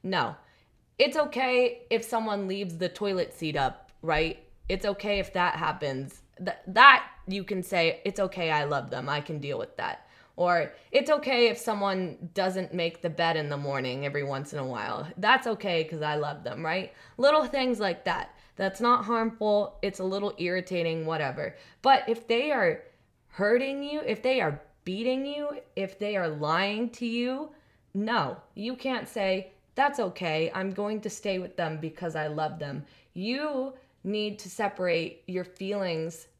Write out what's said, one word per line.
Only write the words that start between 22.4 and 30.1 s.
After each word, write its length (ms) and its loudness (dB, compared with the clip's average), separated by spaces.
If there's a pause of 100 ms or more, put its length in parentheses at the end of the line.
are 320 2 (460)
hurting 520 2
you, 200 -4
if 200 -2
they 180 2
are 220 0 (220)
beating 420 -2
you, 340 -6 (160)
if 220 -6
they 180 -4
are 120 0
lying 640 0
to 160 -6
you, 440 -2 (440)
no, 440 0 (140)
you 220 -6
can't 320 -4
say, 460 -2 (200)
"That's 260 2
okay. 540 0